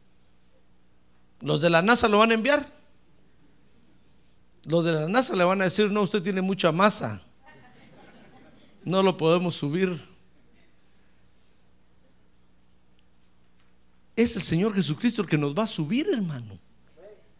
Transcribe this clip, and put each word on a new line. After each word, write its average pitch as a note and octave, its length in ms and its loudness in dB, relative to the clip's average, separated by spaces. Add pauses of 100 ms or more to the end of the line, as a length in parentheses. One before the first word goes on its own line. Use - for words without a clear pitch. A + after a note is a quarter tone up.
(1400)
¿Los C#3+ 200 -2
de E3+ 80 2
la E3+ 120 4
nasa A#3 260 4
lo G#3 120 4
van A3+ 120 6
a A3+ 40 2
enviar? C#4 300 0 (2000)
Los D#3+ 220 0
de E3+ 80 0
la D#3 140 -2
nasa B3 280 0
le F3+ 80 2
van F#3+ 180 2
a F#3+ 40 0
decir: G3+ 260 0
"No, G#3 100 0
usted G3 220 -2
tiene F#3+ 180 -4
mucha F#3 300 0
masa, D#3 500 2 (1600)
no F#3+ 200 -2
lo F#3 140 2
podemos E3+ 380 0
subir". E3+ 460 -4 (4000)
Es A#3 200 2
el F#3+ 60 -4
Señor F#3+ 320 0
Jesucristo F#3+ 480 -2
el E3 60 -4
que D#3 100 0
nos C#3+ 160 -2
va G3 100 -2
a A3 40 -4
subir, G#3 440 -4
hermano. C3+ 460 -6 (840)